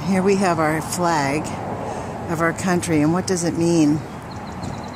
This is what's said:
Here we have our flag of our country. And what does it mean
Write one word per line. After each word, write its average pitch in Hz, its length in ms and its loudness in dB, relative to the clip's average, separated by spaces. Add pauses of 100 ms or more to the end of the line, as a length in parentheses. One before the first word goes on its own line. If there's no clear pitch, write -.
Here 190 140 2
we 196 140 4
have 180 240 2
our 156 220 2
flag 156 640 0 (880)
of 165 100 -2
our 165 120 2
country. 170 480 0
And 156 120 4
what 185 140 0
does 180 160 0
it 170 140 -2
mean 160 420 4 (960)